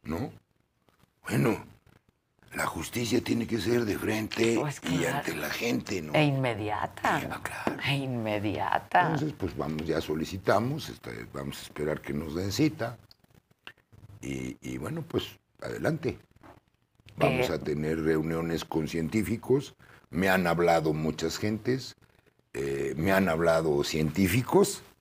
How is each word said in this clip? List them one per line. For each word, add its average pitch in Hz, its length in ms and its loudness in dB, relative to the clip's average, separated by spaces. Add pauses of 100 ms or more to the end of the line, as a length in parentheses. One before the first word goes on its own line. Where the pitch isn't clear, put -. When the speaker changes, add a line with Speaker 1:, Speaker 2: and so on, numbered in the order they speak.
Speaker 1:
¿no? 95 280 -6 (960)
Bueno, 123 360 2 (880)
la - 120 -2
justicia 113 560 -2
tiene 113 240 0
que 113 140 -2
ser 117 240 2
de 98 140 0
frente 110 600 0
Speaker 2:
Pues 139 240 -2
Speaker 1:
y - 160 0
Speaker 2:
claro. 82 200 0
Speaker 1:
ante - 180 -4
la 76 140 -6
gente, 117 520 -2
¿no? 76 120 -8
Speaker 2:
E 151 100 6
inmediata. 117 800 0 (140)
Speaker 1:
Ah, - 260 -6
claro. - 440 -4
Speaker 2:
E 139 100 2
inmediata. 110 1040 0 (100)
Speaker 1:
Entonces, 143 260 0
pues - 180 -4
vamos, 78 300 -4
ya 80 140 0
solicitamos, 98 880 0
este, 57 440 -12
vamos 69 260 -8
a - 40 -14
esperar 76 380 -4
que - 140 -8
nos 76 200 -4
den 92 160 -2
cita. 123 480 0 (1200)
Y, 64 400 -6
y 64 180 -8
bueno, 135 240 -6
pues - 360 -4 (240)
adelante. 101 560 -2 (1000)
Vamos 127 340 2
Speaker 2:
Eh. - 20 0
Speaker 1:
a 78 60 -2
tener 76 440 -2
reuniones 80 640 2
con 78 240 -2
científicos. 104 840 0 (360)
Me 95 180 2
han 92 180 6
hablado 82 480 4
muchas 78 440 -2
gentes, 110 580 -2 (580)
eh, 69 420 -2
me 87 160 2
han 95 160 6
hablado 82 560 4
científicos 95 1000 2 (180)